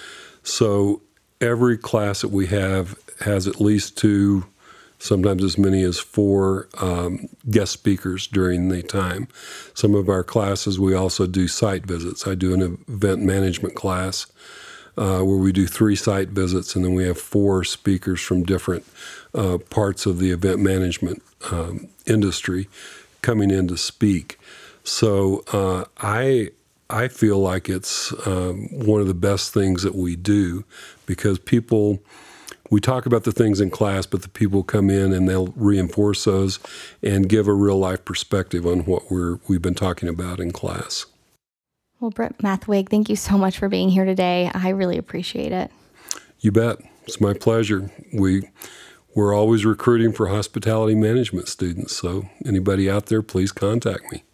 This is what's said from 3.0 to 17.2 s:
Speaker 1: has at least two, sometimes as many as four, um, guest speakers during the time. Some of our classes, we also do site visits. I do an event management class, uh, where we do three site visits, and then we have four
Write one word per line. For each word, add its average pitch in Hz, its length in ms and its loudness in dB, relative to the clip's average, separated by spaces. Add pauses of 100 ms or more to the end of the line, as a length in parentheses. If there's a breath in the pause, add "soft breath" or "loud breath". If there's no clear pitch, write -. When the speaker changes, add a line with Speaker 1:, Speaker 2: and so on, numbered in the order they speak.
Speaker 1:
has 98 260 -2
at 98 160 -2
least 104 340 0
two, 101 480 4 (560 loud breath)
sometimes 95 440 2
as 95 120 0
many 95 260 4
as 90 160 0
four, 98 680 0 (100)
um, 87 500 -4 (220)
guest 104 220 2
speakers 95 540 -2
during 90 420 0
the 90 140 -2
time. 95 460 -4 (440 loud breath)
Some 104 220 2
of 98 140 2
our 92 160 2
classes, 98 560 -2
we 95 140 4
also 92 320 0
do 92 200 0
site 95 380 -2
visits. 87 420 -8
I 95 80 -4
do 92 180 0
an 90 360 -2
event 101 340 -2
management 95 520 0
class, 92 520 -4 (680 loud breath)
uh, 95 240 0
where 95 160 2
we 95 160 4
do 95 140 2
three 104 280 2
site 98 360 0
visits, 92 440 -2
and 92 100 0
then 90 100 2
we 92 100 0
have 90 140 -2
four 98 440 0